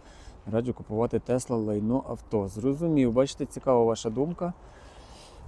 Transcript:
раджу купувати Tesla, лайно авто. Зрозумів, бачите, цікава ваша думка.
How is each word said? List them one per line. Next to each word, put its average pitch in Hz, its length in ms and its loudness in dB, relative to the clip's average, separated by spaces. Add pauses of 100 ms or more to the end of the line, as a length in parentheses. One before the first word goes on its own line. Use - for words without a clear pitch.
(520)
раджу 117 220 0
купувати 113 440 -2
Tesla, 120 480 -2
лайно 107 440 0
авто. 110 380 -4
Зрозумів, 135 680 2
бачите, 135 320 2
цікава 123 380 2
ваша 113 260 0
думка. 170 440 -2 (960)